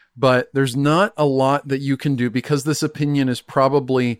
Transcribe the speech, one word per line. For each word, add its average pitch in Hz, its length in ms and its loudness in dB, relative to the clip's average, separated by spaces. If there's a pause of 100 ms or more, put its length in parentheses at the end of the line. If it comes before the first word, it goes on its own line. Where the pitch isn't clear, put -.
(160)
but 127 360 2
there's 135 220 -2
not 151 420 2
a 151 80 0
lot 135 440 0
that 135 100 -2
you 139 180 -2
can 143 200 -2
do 120 120 -2
because 127 360 -4
this 147 180 -2
opinion 143 460 0
is 123 120 -2
probably 131 800 0